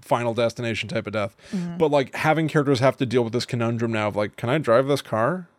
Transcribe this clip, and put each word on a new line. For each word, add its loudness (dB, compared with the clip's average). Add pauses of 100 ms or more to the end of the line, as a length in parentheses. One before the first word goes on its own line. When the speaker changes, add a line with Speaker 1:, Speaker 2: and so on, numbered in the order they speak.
Speaker 1:
Final 0
Destination -2
type -4
of -10
death. -4 (180)
Speaker 2:
Mm-hmm. -6
Speaker 1:
But, 2
like, 0
having 0
characters 2
have 4
to 0
deal 2
with -4
this -2
conundrum -2
now 0
of, -4
like, -2
"Can -4
I 2
drive 4
this 0
car?" -2 (120)